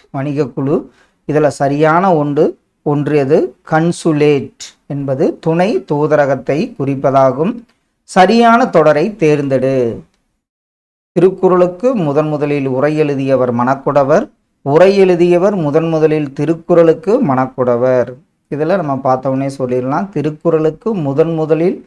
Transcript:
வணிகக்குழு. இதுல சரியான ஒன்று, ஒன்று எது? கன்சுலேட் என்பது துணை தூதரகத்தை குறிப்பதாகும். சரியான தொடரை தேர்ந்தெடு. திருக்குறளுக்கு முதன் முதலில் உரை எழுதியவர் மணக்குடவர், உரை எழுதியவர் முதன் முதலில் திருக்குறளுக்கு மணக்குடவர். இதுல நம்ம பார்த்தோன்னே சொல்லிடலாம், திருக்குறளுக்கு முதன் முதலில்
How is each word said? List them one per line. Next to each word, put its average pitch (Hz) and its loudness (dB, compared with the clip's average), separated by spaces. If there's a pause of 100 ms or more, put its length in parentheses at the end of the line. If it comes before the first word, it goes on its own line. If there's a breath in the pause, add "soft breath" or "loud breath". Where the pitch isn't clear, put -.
(140)
வணிகக்குழு. 139 -4 (540 soft breath)
இதுல 151 2
சரியான 156 0
ஒன்று, 147 0 (380)
ஒன்று 147 -2
எது? 160 0 (160)
கன்சுலேட் 151 0 (180)
என்பது 143 -4
துணை 170 0 (220)
தூதரகத்தை 143 0 (200)
குறிப்பதாகும். 135 0 (560)
சரியான 226 4 (160)
தொடரை 156 2
தேர்ந்தெடு. 139 0 (1400)
திருக்குறளுக்கு 180 0
முதன் 156 0
முதலில் 147 -4
உரை 135 -2
எழுதியவர் 135 0
மணக்குடவர், 139 0 (360)
உரை 180 4
எழுதியவர் 180 2
முதன் 160 -2
முதலில் 156 0
திருக்குறளுக்கு 165 2 (140)
மணக்குடவர். 127 0 (460)
இதுல 160 -2
நம்ம 143 -4
பார்த்தோன்னே 131 -2
சொல்லிடலாம், 131 -4
திருக்குறளுக்கு 156 -2
முதன் 160 -2
முதலில் 160 -2